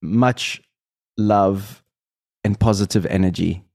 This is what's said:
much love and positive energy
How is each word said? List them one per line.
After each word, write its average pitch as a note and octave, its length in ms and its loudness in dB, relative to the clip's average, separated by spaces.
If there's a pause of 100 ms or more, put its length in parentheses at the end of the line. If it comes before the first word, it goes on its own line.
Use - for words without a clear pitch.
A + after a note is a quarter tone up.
much A#2+ 600 -2 (560)
love G2+ 640 0 (640)
and G2+ 140 0
positive G2+ 480 2
energy F2+ 580 -2 (100)